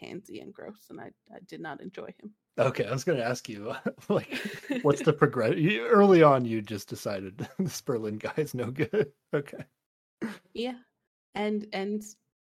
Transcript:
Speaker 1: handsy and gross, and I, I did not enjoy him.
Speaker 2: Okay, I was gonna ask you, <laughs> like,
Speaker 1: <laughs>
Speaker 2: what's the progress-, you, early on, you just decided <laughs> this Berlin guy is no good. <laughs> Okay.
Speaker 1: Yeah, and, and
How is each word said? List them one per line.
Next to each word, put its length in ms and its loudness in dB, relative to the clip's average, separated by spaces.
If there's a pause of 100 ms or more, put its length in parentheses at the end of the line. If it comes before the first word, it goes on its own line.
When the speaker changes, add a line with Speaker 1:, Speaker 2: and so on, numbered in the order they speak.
Speaker 1:
handsy 400 -14
and 100 -18
gross, 380 -18
and 100 -16
I, 120 -16 (220)
I 120 -16
did 140 -16
not 200 -12
enjoy 280 -14 (120)
him. 140 -18 (240)
Speaker 2:
Okay, 260 2
I 80 -8
was 120 -6
gonna 160 0
ask 280 -4
you, 240 -8 (180)
<laughs> 180 -20
like, 300 0 (300)
Speaker 1:
<laughs> 140 -4
Speaker 2:
what's 200 4
the 100 4
progress-, 440 2
you, 300 0
early 360 10
on, 220 8
you 160 -2
just 280 -8
decided 500 -8
<laughs> 200 -10
this 220 -2
Berlin 380 -2
guy 180 -8
is 180 -2
no 160 -4
good. 420 -2 (100)
<laughs> 100 -16
Okay. 320 -4 (880)
Speaker 1:
Yeah, 220 -6 (580)
and, 380 -2
and 300 -4 (380)